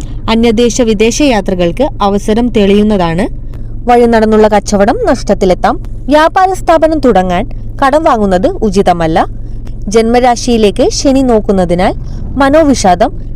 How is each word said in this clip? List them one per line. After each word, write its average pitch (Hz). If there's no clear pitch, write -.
അന്യദേശ 226
വിദേശ 220
യാത്രകൾക്ക് 196
അവസരം 208
തെളിയുന്നതാണ്. 202
വഴി 240
നടന്നുള്ള 220
കച്ചവടം 208
നഷ്ടത്തിലെത്താം. 208
വ്യാപാര 330
സ്ഥാപനം 320
തുടങ്ങാൻ 185
കടം 294
വാങ്ങുന്നത് 208
ഉചിതമല്ല. 185
ജന്മരാശിയിലേക്ക് 233
ശനി 269
നോക്കുന്നതിനാൽ 202
മനോവിഷാദം, 269